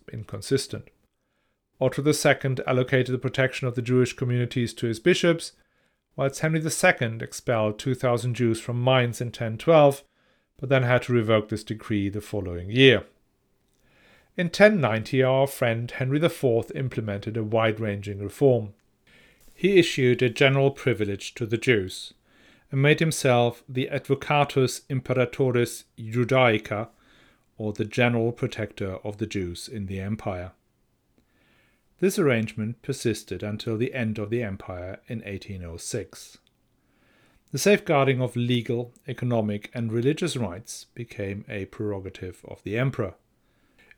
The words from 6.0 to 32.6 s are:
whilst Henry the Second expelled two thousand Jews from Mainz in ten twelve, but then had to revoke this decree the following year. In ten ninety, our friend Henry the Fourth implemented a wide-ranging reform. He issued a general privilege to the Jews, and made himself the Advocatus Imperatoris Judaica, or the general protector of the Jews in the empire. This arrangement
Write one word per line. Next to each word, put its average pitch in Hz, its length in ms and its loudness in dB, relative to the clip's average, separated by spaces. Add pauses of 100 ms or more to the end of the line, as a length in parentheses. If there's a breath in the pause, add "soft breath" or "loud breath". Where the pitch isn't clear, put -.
whilst 139 260 -2
Henry 160 180 0
the 156 100 -2
Second 120 540 0
expelled 107 560 -2
two 131 160 -2
thousand 120 400 -2
Jews 113 260 0
from 120 220 -6
Mainz 123 380 2
in 120 100 -6
ten 113 260 -6
twelve, 147 460 6 (560)
but 127 100 -8
then 131 140 4
had 123 180 2
to 123 120 -2
revoke 110 360 2
this 107 140 -4
decree 104 460 -4
the 104 120 -8
following 90 480 -8
year. 123 360 8 (1300 soft breath)
In 175 140 -2
ten 208 280 8
ninety, 110 440 2
our 131 240 4
friend 120 420 -2
Henry 135 300 -2
the 160 100 2
Fourth 117 460 0
implemented 113 640 -4
a 110 60 -2
wide-ranging 107 760 0
reform. 110 560 2 (760 soft breath)
He 190 280 4
issued 123 420 4
a 123 80 4
general 139 400 4
privilege 101 640 -4
to 117 140 -6
the 113 100 -2
Jews, 107 560 -2 (580 soft breath)
and 135 100 0
made 151 180 4
himself 123 720 0
the 131 220 -4
Advocatus 139 960 0
Imperatoris 123 960 0 (160)
Judaica, 117 880 0 (680 soft breath)
or 107 140 -4
the 107 140 -4
general 120 460 2
protector 104 720 -6
of 104 140 -8
the 107 100 -4
Jews 90 400 -6
in 101 180 -8
the 95 140 -8
empire. 95 520 -6 (1500)
This 190 180 2
arrangement 113 640 0